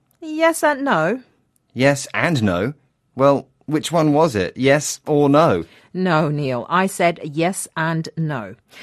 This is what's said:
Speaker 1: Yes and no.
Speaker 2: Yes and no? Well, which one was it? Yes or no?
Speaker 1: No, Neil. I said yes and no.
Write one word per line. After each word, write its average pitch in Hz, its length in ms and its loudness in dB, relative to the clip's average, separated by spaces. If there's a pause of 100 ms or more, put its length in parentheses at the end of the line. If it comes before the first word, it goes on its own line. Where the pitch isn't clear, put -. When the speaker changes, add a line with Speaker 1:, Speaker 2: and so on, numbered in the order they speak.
(200)
Speaker 1:
Yes 320 420 -2
and 294 220 0
no. 214 380 0 (500)
Speaker 2:
Yes 135 400 0
and 131 300 0
no? 101 320 0 (400)
Well, 135 340 2 (160)
which 147 260 -4
one 156 220 2
was 147 240 2
it? 90 220 -2
Yes 139 480 0
or 147 240 2
no? 139 340 4 (280)
Speaker 1:
No, 175 360 0
Neil. 139 400 -4
I 185 200 0
said 175 360 0
yes 165 500 -4
and 160 320 -2 (120)
no. 127 360 -6 (280)